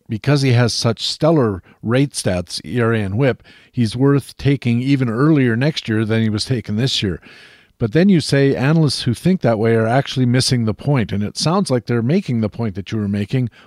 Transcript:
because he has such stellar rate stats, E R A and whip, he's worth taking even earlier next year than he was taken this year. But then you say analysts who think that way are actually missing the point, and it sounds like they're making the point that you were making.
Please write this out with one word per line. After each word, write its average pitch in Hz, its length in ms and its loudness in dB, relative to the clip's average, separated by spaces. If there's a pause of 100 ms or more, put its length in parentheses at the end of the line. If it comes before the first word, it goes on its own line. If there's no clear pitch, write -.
(100)
because 135 300 0
he 135 120 2
has 117 200 2
such - 300 -2
stellar 131 600 0 (200)
rate 131 300 0
stats, - 520 -4
E 123 160 -4
R 113 140 2
A 110 80 0
and 98 160 -4
whip, 127 240 0 (280)
he's 113 240 -2
worth 139 440 0
taking 120 420 0
even 131 300 0
earlier 131 440 2
next 139 320 -2
year 110 200 0
than 110 160 0
he 110 80 0
was 104 160 -4
taken 107 300 -4
this 131 260 -2
year. 90 180 -4 (560)
But 110 160 -4
then 175 160 4
you 185 140 6
say 139 340 2
analysts 151 460 2
who 120 100 0
think 175 300 0
that 117 160 2
way 113 160 2
are 113 120 2
actually 127 380 0
missing 123 400 2
the 110 80 0
point, 123 400 -2
and 101 100 -2
it 104 140 -6
sounds 180 340 0
like 123 140 0
they're 120 160 -2
making 131 400 0
the 110 80 0
point 110 260 -6
that 95 160 -12
you 110 60 -4
were 104 100 -2
making. 104 440 -2 (160)